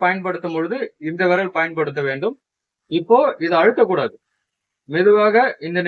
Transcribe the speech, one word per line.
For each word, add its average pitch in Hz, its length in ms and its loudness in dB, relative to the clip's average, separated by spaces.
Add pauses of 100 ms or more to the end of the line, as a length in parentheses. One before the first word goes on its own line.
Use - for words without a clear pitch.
பயன்படுத்தும் 180 520 -4
பொழுது 170 220 -4 (320)
இந்த 175 200 -4
விரல் 185 280 0
பயன்படுத்த 156 500 -4
வேண்டும். 156 280 -4 (640)
இப்போ 226 200 4 (260)
இதை 170 160 0
அழுத்தக்கூடாது, 180 520 2 (840)
மெதுவாக 208 500 4 (220)
இந்த 175 200 -2